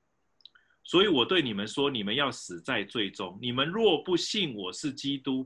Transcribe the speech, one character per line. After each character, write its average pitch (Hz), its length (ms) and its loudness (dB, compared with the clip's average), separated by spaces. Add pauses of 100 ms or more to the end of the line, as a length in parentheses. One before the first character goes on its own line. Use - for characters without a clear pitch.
(840)
所 185 220 4
以 - 20 4
我 143 180 4
对 185 160 2
你 123 140 0
们 101 140 -4
说， 139 200 0
你 123 140 -2
们 101 100 -2
要 135 160 2
死 90 320 -10
在 120 220 -2
罪 101 260 -2
中。 92 320 -8
你 120 120 -4
们 135 160 0
若 190 340 4
不 180 140 0
信 170 380 -2
我 92 180 -6
是 143 200 -6
基 139 240 -4
督， 131 300 -2